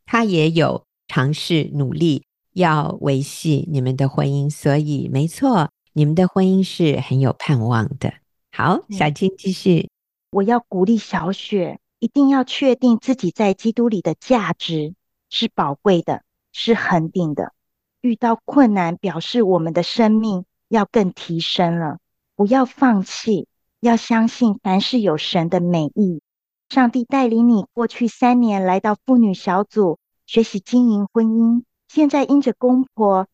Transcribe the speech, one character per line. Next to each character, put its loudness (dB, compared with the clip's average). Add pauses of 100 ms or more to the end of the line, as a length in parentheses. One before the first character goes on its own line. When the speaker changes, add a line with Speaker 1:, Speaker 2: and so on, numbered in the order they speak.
Speaker 1:
他 0
也 2
有 -2 (240)
尝 0
试 -2
努 -4
力 -2 (300)
要 0
维 0
系 -2
你 -2
们 -2
的 0
婚 -2
姻， -2
所 0
以 -4
没 0
错， 0 (240)
你 2
们 0
的 4
婚 0
姻 4
是 -2
很 -2
有 2
盼 0
望 0
的。 -4 (360)
好， -2
Speaker 2:
嗯。 -12
Speaker 1:
小 0
青 -2
继 -6
续。 0 (400)
Speaker 2:
我 -2
要 2 (100)
鼓 0
励 4
小 -4
雪， -6 (180)
一 -4
定 2
要 2
确 0
定 2
自 -2
己 -4
在 0
基 -4
督 0
里 -2
的 -2
价 -2
值 -6 (340)
是 -4
宝 -4
贵 2
的， -4 (300)
是 0
恒 0
定 -2
的。 -6 (480)
遇 -2
到 -2
困 4
难， -2
表 -6
示 0
我 2
们 -4
的 0
生 0
命 0 (220)
要 0
更 0
提 -8
升 -2
了。 -6 (380)
不 2
要 2
放 0
弃， -4 (320)
要 2
相 0
信 0
凡 0
事 -2
有 0
神 -2
的 2
美 0
意。 -2 (480)
上 2
帝 -2
带 0
领 4
你 2
过 -4
去 -4
三 2
年 0
来 2
到 0
妇 2
女 4
小 0
组， -2 (280)
学 2
习 -4
经 2
营 0
婚 2
姻， 2 (260)
现 2
在 0
因 2
着 0
公 2 (100)
婆 2